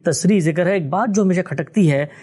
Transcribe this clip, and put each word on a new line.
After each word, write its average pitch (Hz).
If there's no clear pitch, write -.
تصریح 185
ذکر 160
ہے۔ 190
ایک 160
بات 196
جو 208
ہمیشہ 185
کھٹکتی 165
ہے 143